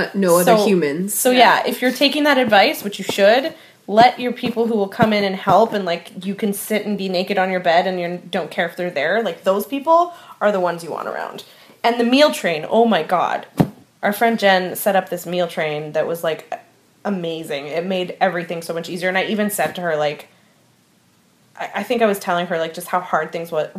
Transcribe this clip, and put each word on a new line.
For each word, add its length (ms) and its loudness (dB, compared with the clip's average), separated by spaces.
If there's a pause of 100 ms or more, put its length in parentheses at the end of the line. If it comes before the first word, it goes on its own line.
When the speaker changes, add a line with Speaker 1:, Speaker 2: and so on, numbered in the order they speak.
(160)
Speaker 1:
not 0 -
no 220 4
other 200 6
Speaker 2:
So, 80 2
Speaker 1:
humans. 480 0
Speaker 2:
so, 160 0
Speaker 3:
Yeah. 340 6
Speaker 2:
yeah, 40 -6
if 160 -4
you're 80 2
taking 320 0
that 160 4
advice, 440 4
which 140 -8
you 80 -8
should, 480 2 (320)
let 340 4
your 120 -2
people 340 -2
who 100 -2
will 120 0
come 260 0
in 100 0
and 120 -2
help 360 4
and, 140 -2
like, 400 -6
you 80 -4
can 180 -2
sit 320 -4
and 140 -4
be 120 -4
naked 280 -2
on 140 0
your 80 -2
bed 260 4
and 140 -2
you 200 -6 (120)
don't 180 -4
care 160 -4
if 100 -8
they're 140 -6
there, 320 0
like, 220 -6
those 240 0
people 460 2 (280)
are 100 2
the 80 0
ones 240 -2
you 60 -10
want 180 -8
around. 360 -10 (400)
And 160 2
the 40 2
meal 280 6
train, 360 -4
oh 180 4
my 180 2
God. 420 0 (580)
Our 100 0
friend 260 0
Jen 360 2
set 200 0
up 140 0
this 180 -8
meal 200 -2
train 440 -6
that 160 -2
was, 160 -6
like, 280 -4 (540)
amazing. 600 -6
It 180 -4
made 340 -4
everything 440 -2
so 100 -6
much 160 -8
easier. 200 -4
And 80 -2
I 80 -2
even 260 -2
said 240 -2
to 60 -10
her, 140 -2
like, 320 -4 (1300)
I, 200 -10
I 80 -6
think 180 -2
I 60 6
was 100 0
telling 300 -2
her, 100 -2
like, 160 -4
just 140 -12
how 120 -2
hard 320 -2
things 200 -8
wa-, 160 -2 (120)